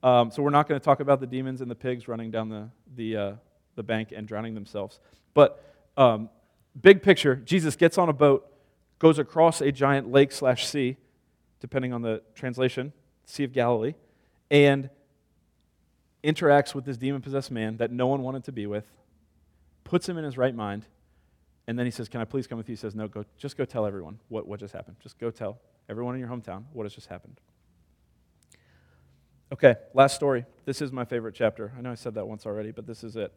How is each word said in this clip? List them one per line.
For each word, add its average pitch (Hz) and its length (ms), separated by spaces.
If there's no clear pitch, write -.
Um, 120 280
so 143 120
we're 143 80
not 147 180
gonna 143 120
talk 139 200
about 139 200
the 131 60
demons 131 340
and 123 100
the 117 60
pigs 123 320
running 113 220
down 110 180
the, 107 220
the, 113 200
uh, 101 160
the 117 60
bank 110 320
and 107 120
drowning 110 280
themselves. 101 460
But, - 320
um, 113 320
big 196 220
picture, 147 340
Jesus 156 400
gets 170 220
on 175 100
a 156 40
boat, 139 340
goes 160 200
across 160 420
a 143 100
giant 135 400
lake 139 220
slash 127 340
sea, 131 300
depending 127 320
on 117 100
the 113 200
translation, 131 580
Sea - 180
of 127 80
Galilee, 120 420
and 139 400
interacts 147 500
with 135 100
this 131 120
demon-possessed 135 540
man 110 280
that 117 120
no 123 160
one 135 160
wanted 131 220
to 139 80
be 110 140
with, 104 180
puts - 240
him 180 80
in 160 80
his 131 140
right 127 160
mind, 107 320
and 117 120
then 123 80
he 123 40
says, 117 180
"Can - 120
I - 40
please 127 220
come 117 120
with 110 100
you?" 120 40
He 110 40
says, 104 180
"No, 110 140
go, 104 160
just - 200
go 135 80
tell 113 220
everyone 98 320
what, 110 180
what 101 140
just 101 120
happened. - 280
Just - 180
go 117 120
tell 110 280
everyone 120 260
in 131 60
your 123 80
hometown 107 440
what 120 120
has 101 100
just - 140
happened." - 320
Okay, 127 240
last 139 200
story. 131 300
This 139 160
is 143 120
my 131 120
favorite 113 300
chapter. 110 420
I 123 40
know 123 120
I 117 40
said 113 180
that 104 120
once 107 200
already, 107 240
but 113 160
this 117 180
is 110 120
it. 101 200